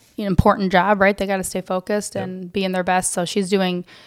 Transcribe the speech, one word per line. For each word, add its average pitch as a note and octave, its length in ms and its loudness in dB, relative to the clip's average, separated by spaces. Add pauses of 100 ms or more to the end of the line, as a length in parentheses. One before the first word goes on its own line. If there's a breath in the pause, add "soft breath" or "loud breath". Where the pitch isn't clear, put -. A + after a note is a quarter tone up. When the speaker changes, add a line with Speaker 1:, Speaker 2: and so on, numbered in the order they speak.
(180)
Speaker 1:
an A3 80 -6
important G3 460 2
job, F#3+ 280 4
right? G3 180 4
They G3 80 -4
gotta F#3+ 200 -2
stay F#3 160 -6
focused F#3+ 540 -4
Speaker 2:
Yep. G3 100 -4
Speaker 1:
and F#3 280 -10
be G3 120 -2
in F#3 80 -2
their F#3 100 0
best. F#3 300 0
So F3+ 120 -2
she's F#3+ 240 -2
doing F3+ 360 0 (220 loud breath)